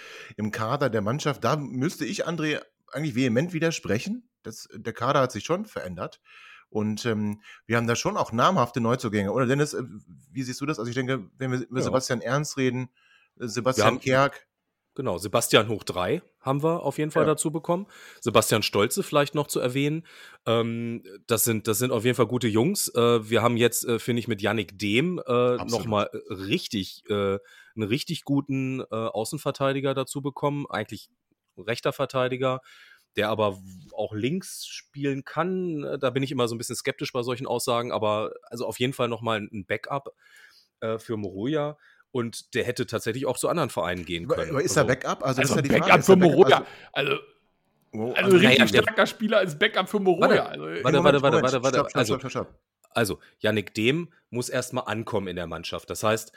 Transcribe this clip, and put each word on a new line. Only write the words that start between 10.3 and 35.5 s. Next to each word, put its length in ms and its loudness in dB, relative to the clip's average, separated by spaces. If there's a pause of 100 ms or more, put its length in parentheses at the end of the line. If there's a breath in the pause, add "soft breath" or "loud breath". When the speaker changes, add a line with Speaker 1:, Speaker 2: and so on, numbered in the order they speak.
Speaker 1:
wie 120 -6
siehst 180 -10
du 60 -6
das? 100 -2
Also 120 -6
ich 60 -6
denke, 420 -4
wenn 140 -4
wir 160 -2
über 120 -6
Speaker 2:
Ja. 20 0
Speaker 1:
Sebastian 400 0
Ernst 360 -2
reden, 320 0 (500)
äh, 80 -6
Sebastian 300 -2
Speaker 2:
Wir 80 4
haben 160 4
Speaker 1:
Kerk. 460 0 (460)
Speaker 2:
Genau, 240 -4
Sebastian 500 2
hoch 160 -4
drei 380 -2 (180)
haben 240 -2
wir 200 0
auf 160 -2
jeden 120 -2
Fall 120 4
Speaker 1:
Ja. 80 4
Speaker 2:
dazu 200 -2
bekommen. 360 -4 (340 loud breath)
Sebastian 400 4
Stolze 420 0
vielleicht 320 0
noch 120 -2
zu 120 -4
erwähnen. 460 0 (400 soft breath)
Ähm, 580 0 (220)
das 180 2
sind, 240 0
das 120 0
sind 120 0
auf 140 0
jeden 100 2
Fall 120 4
gute 200 0
Jungs. 480 2
Äh, 340 4
wir 120 4
haben 160 2
jetzt, 280 2
äh, 140 0
finde 200 -2
ich, 80 -4
mit 140 -2
Yannick 360 -2
Dehm, 480 0
äh, 320 2
Speaker 1:
Absolut. 140 -8
Speaker 2:
noch 140 0
mal, 280 0
äh, 200 -10
richtig, 760 -4
äh, 300 0 (360 soft breath)
einen 140 -4
richtig 340 -4
guten, 560 -2
äh, 120 -8
Außenverteidiger 1040 -2
dazu 260 -6
bekommen. 480 -4
Eigentlich 400 -8 (480)
rechter 340 -4
Verteidiger, 680 -2 (560 soft breath)
der 120 2
aber 280 0
w-, 360 -18
auch 200 -6
links 520 -4
spielen 600 -6
kann. 580 -2